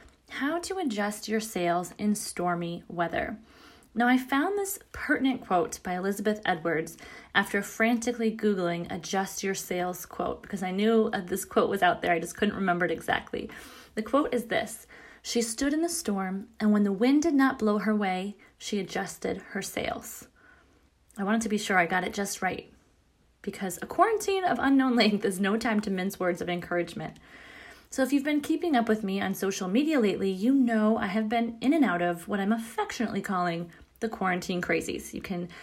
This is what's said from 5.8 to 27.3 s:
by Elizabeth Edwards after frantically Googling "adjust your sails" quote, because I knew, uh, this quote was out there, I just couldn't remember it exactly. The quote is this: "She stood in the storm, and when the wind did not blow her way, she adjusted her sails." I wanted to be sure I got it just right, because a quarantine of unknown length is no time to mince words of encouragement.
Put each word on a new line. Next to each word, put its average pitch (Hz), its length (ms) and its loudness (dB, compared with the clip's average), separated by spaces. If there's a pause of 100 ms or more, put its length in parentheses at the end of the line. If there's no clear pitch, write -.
by 185 120 -4
Elizabeth 202 500 -2
Edwards 165 540 -2 (360)
after 202 280 2
frantically 233 680 0
Googling 185 640 0
"adjust 190 500 -4
your 196 120 -2
sails" 180 500 -4
quote, - 380 -4
because 196 200 -8
I 185 80 -4
knew, 214 440 4
uh, 196 80 -2
this 180 240 -6
quote - 240 2
was 196 120 -2
out 175 200 4
there, 175 100 2
I 165 80 2
just 175 160 -8
couldn't 202 200 0
remember 185 280 0
it 165 60 2
exactly. - 580 -4 (460)
The 220 80 -4
quote 277 320 0
is 220 100 -2
this: - 420 -4 (360)
"She - 180 -2
stood 277 320 0
in 311 80 0
the 339 80 0
storm, 196 600 -4 (120)
and 208 140 6
when 208 100 6
the 202 80 2
wind 262 300 4
did 330 100 2
not 269 260 4
blow 214 200 2
her 208 180 2
way, 196 400 -2 (220)
she - 200 -4
adjusted - 600 -6 (140)
her 196 100 -4
sails." - 680 -8 (880)
I 202 60 -2
wanted 220 160 2
to 226 80 -2
be 214 80 0
sure 202 220 0
I 175 80 4
got 180 180 0
it 214 80 -4
just 196 300 -6
right, - 280 -6 (680)
because - 400 -6
a - 60 -8
quarantine 392 580 2
of 294 160 2
unknown 262 360 4
length 214 280 4
is 185 160 0
no 202 160 2
time 226 240 0
to 208 100 -2
mince 190 300 -2
words 180 220 0
of 156 80 -4
encouragement. 170 680 -4 (720)